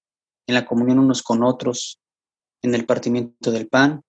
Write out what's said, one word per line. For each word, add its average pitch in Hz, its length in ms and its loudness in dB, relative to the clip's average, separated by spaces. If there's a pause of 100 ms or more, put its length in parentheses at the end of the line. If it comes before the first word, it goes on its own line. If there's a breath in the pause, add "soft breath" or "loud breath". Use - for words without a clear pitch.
(460)
en 123 80 -2
la 120 100 0
comunión 123 340 2
unos 135 240 2
con 117 200 0
otros, 123 560 -2 (640)
en 123 120 0
el 117 120 -2
partimiento 123 640 -2
del 113 180 -4
pan 143 400 2